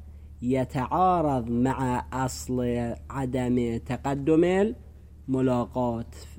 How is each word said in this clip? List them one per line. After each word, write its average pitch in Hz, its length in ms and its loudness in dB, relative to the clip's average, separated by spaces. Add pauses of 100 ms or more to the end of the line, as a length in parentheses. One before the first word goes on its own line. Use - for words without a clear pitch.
(420)
يتعارض 131 1080 2
مع 123 640 0
أصل 127 480 -2 (480)
عدم 123 680 0
تقدم 160 960 2 (540)
الملاقات. 123 880 0 (240)